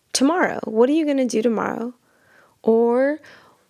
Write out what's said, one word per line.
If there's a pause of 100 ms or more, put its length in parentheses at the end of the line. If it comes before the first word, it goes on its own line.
(120)
tomorrow?
What
are
you
gonna
do
tomorrow? (680)
Or (500)